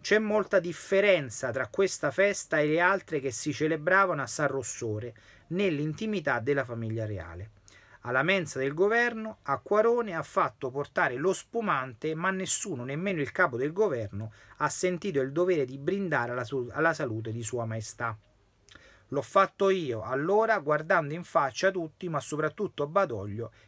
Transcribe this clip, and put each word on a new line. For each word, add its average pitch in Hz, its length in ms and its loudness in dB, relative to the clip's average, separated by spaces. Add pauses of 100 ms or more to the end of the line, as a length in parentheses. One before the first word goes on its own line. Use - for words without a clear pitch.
C'è 208 160 4
molta 208 420 2
differenza 170 920 2
tra 127 160 -2
questa - 420 0
festa 190 500 2
e 151 80 4
le 156 120 4
altre 180 400 2
che 131 100 -2
si 139 240 -2
celebravano 160 680 2
a 120 40 -6
San 147 200 0
Rossore, 117 640 -6 (340)
nell'intimità 156 920 -2
della 135 260 0
famiglia 113 400 -4
reale. 90 460 -8 (500)
Alla 127 220 0
mensa 165 360 0
del 139 140 -2
governo, 220 680 0
Acquarone 214 760 2
ha 156 80 -2
fatto - 460 -2
portare 139 460 -2
lo 175 180 2
spumante, 156 840 -2
ma 180 160 0
nessuno, 180 540 -4
nemmeno 165 340 -2
il 139 140 -2
capo 139 240 2
del 147 160 -2
governo, 113 580 -2 (260)
ha 151 120 0
sentito 180 500 -2
il 135 140 0
dovere 170 320 2
di 131 120 -8
brindare 147 540 -2
alla 123 140 -4
su-, 123 260 -4
alla 160 220 2
salute 113 400 -4
di 117 100 -6
Sua 117 220 -4
Maestà. 113 520 -6 (920)
L'ho 139 120 -2
fatto 196 480 2
io, 131 340 0
allora, 190 560 2
guardando 151 560 2
in 180 100 -8
faccia 151 440 2
tutti, 175 380 -4
ma 151 140 -2
soprattutto 151 640 -4
Badoglio, 113 640 -2 (160)